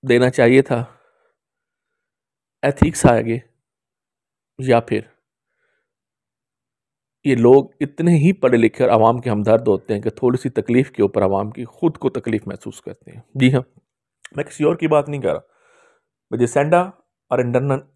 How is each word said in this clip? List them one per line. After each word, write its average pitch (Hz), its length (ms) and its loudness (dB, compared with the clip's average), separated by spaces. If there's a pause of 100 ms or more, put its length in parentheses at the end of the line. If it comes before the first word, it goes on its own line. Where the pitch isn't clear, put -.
देना 127 260 2
चाहिए 127 320 4
था, 123 160 -2 (1800)
एथिक्स 139 440 -2
आगे, 117 340 0 (1160)
या 127 220 2
फिर 110 280 -6 (2250)
ये 139 120 2
लोग 123 340 6 (120)
इतने 165 340 0
ही 160 180 4
पढ़े 123 240 2
लिखे 117 260 0
और 123 60 0
आवाम 113 300 2
के 123 100 -6
हमदर्द 110 380 0
होते 101 260 -2
हैं 104 80 -6
कि 113 100 -4
थोड़ी 127 260 -2
सी - 120 -6
तकलीफ़ 120 420 -2
के - 100 -2
ऊपर 98 200 0
आवाम 98 280 -2
की 123 200 -14
खुद 165 260 -4
को - 140 -4
तकलीफ़ 110 380 -8
महसूस - 320 -14
करते - 300 -20
हैं। - 140 -20 (120)
जी 131 140 2
हाँ, 131 140 -2 (720)
मैं 143 100 -8
किसी - 180 -8
और 165 120 0
की 165 120 -6
बात 147 200 0
नहीं 147 120 -10
कर 92 120 -4
रहा, - 100 -8 (880)
मैं 113 80 -8
जेसिंडा 147 420 0 (500)
आर्डर्न 127 520 -2 (140)